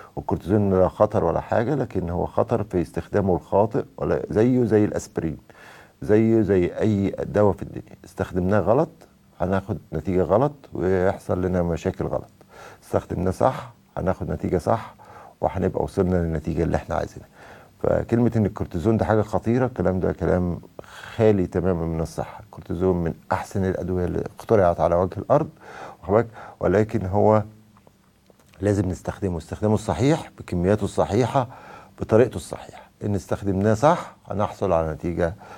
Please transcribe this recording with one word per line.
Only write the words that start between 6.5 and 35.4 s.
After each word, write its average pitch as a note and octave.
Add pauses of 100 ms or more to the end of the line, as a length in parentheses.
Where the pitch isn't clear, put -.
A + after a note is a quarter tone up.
اي G2
دواء G#2
في -
الدنيا. - (100)
استخدمناه F#2
غلط A#2+ (520)
هناخد F#2+ (160)
نتيجه F2+
غلط A2+ (200)
ويحصل F#2
لنا F#2
مشاكل E2+
غلط، - (520)
استخدمناه F#2
صح B2+ (240)
هناخد F2
نتيجه F#2
صح، A2 (460)
وهنبقى -
وصلنا F2+
للنتيجه E2
اللي D#2+
احنا E2
عايزينها. - (560)
فكلمة A#2
إن A2
الكورتيزون F#2
ده G2+
حاجة G#2+
خطيرة، A#2+
الكلام F#2
ده F2
كلام F2 (560)
خالي G#2
تمامًا E2+
من E2
الصحة. -
الكورتيزون F2
من D#2+ (180)
أحسن F#2+
الأدوية F2+
اللي E2+ (160)
اخترعت F#2
على E2+
وجه F#2
الأرض، D3+ (520)
واخد F#2
بالك؟ A#2 (320)
ولكن G2
هو G#2 (1160)
لازم G2
نستخدمه، F2+
استخدامه G#2
الصحيح A2+
بكمياته F2+
الصحيحة A#2+ (540)
بطريقته A2+
الصحيحة. - (200)
إن G#2
استخدمناه G2
صح D3 (120)
هنحصل G2+
على D#2+
نتيجة E2+ (240)